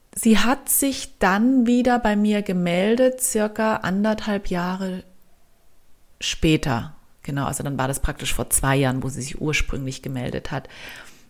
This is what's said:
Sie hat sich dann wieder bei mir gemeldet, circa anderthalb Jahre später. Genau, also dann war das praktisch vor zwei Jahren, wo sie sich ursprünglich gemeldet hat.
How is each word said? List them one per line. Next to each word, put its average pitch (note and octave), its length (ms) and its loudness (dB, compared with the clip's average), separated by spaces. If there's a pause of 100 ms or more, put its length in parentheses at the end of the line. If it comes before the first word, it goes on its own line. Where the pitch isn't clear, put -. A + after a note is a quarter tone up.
(140)
Sie A3 240 4
hat B3 300 2
sich - 500 -2
dann A3+ 480 4
wieder A#3+ 320 4
bei G#3+ 180 2
mir G#3 260 2
gemeldet, G3+ 760 2
circa G#3+ 560 0
anderthalb G#3 720 -2
Jahre F#3 560 -4 (1160)
später. D3+ 760 0 (280)
Genau, C#3+ 220 -4
also - 180 -4
dann C#3 140 -4
war C3 120 0
das C3+ 120 -4
praktisch - 320 -4
vor - 180 0
zwei C3+ 260 2
Jahren, C3 260 2
wo C3+ 60 -4
sie C3 120 -8
sich C3 200 -8
ursprünglich C#3 600 -2
gemeldet C3 500 -6
hat. C#3+ 180 -6 (600)